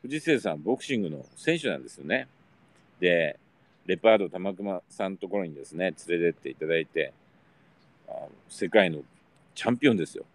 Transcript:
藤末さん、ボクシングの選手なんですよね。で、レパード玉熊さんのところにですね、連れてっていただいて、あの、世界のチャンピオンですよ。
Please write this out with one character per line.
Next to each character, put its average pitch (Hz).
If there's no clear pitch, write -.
藤 139
末 151
さ 95
ん、 73
ボ 110
ク -
シ 135
ン 107
グ 90
の 73
選 165
手 143
な 80
ん 65
で 62
す -
よ 71
ね。 123
で、 85
レ 90
パ 110
ー 110
ド 95
玉 92
熊 95
さ 101
ん 98
の 92
と 98
こ 98
ろ 95
に 80
で 69
す -
ね、 87
連 85
れ 85
て -
っ -
て 80
い 80
た 78
だ 82
い 82
て、 73
あ -
の、 -
世 -
界 95
の 78
チ -
ャ 117
ン 120
ピ 143
オ 117
ン 107
で 82
す -
よ。 -